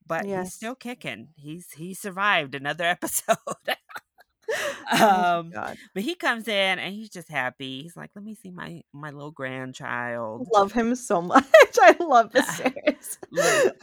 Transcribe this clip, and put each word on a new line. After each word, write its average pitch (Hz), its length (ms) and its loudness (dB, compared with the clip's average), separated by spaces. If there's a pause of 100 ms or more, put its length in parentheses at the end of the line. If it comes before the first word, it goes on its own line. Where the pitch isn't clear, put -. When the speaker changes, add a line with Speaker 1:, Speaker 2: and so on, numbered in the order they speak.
Speaker 1:
but 165 180 -4
he's 202 80 -6
Speaker 2:
Yes. 185 220 -6
Speaker 1:
still 233 220 -12
kicking. 147 600 -12
He's, 151 380 -16
he 175 200 -14
survived 180 640 -2
another 147 300 -4
<laughs> - 0 -
episode. 175 500 -2 (1200)
Speaker 2:
Oh 605 220 -6 (160)
my 185 460 4
Speaker 1:
Um, 170 140 -8
Speaker 2:
God. - 260 -10 (160)
Speaker 1:
but 190 100 -6
he 330 120 -6
comes 233 320 -6
in 190 320 -2
and 160 140 -8
he's 214 160 -14
just 175 200 -16
happy. 131 540 -8
He's 170 120 -18
like, 156 200 -16
"Let 202 100 -16
me 214 100 -14
see 185 160 -20
my, 165 300 -14 (100)
my 147 200 -16
little 143 200 -14
grandchild." 123 1200 -8
Speaker 2:
Love 196 200 4
him 240 220 0
so 196 260 -4
<laughs> 175 120 -6
much. 262 120 6 (360)
I 359 180 12
love 262 320 4
Speaker 1:
<laughs> - 40 0
Ah, - 240 0
Speaker 2:
Viserys. - 580 -4 (140)
Speaker 1:
love 605 340 2
him. - 60 2 (120)